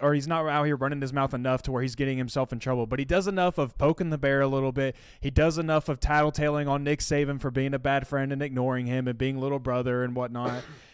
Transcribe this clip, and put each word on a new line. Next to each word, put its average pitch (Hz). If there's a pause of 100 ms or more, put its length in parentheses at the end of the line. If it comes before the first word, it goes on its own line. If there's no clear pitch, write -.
or 143
he's 143
not 165
out 147
here 147
running 139
his 135
mouth 139
enough 131
to 139
where 127
he's 131
getting 135
himself 127
in 120
trouble. 123
But 127
he 139
does 180
enough 185
of 135
poking 160
the 151
bear 139
a 139
little 135
bit. 135 (240)
He 139
does 151
enough 160
of 143
tattletaling 147
on 143
Nick 147
Saban 143
for 135
being 135
a 135
bad 135
friend 139
and 139
ignoring 127
him 127
and 123
being 135
little 135
brother 123
and 123
whatnot. 123
<coughs> 156 (200)